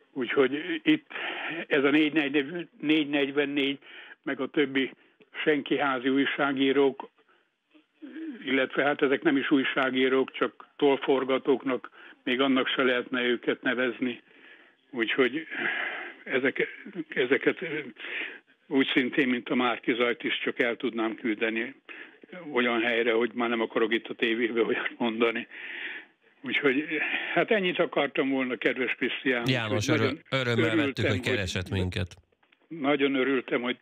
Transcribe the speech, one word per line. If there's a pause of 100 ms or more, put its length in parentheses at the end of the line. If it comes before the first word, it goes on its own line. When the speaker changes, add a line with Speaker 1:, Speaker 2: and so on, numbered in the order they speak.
(120)
Speaker 1:
Úgyhogy
itt (540)
ez
a
négy
negyven, (120)
négy
negyvennégy, (440)
meg
a
többi (540)
senki
házi
újságírók, (1400)
illetve
hát
ezek
nem
is
újságírók,
csak (100)
tolforgatóknak, (340)
még
annak
se
lehetne
őket
nevezni. (680)
Úgyhogy (800)
ezek-, (400)
ezeket (1080)
úgy
szintén,
mint
a
Márki
Zajt
is
csak
el
tudnám
küldeni (800)
olyan
helyre,
hogy
már
nem
akarok
itt
a
tévébe
olyat
mondani. (960)
Úgyhogy, (500)
hát
ennyit
akartam
volna,
kedves
Krisztián.
Speaker 2:
János,
Speaker 1:
Úgyhogy
Speaker 2:
örö-, (180)
Speaker 1:
nagyon
Speaker 2:
örömmel
vettük,
Speaker 1:
örültem,
Speaker 2:
hogy
keresett
Speaker 1:
hogy
Speaker 2:
minket. (520)
Speaker 1:
Nagyon
örültem,
hogy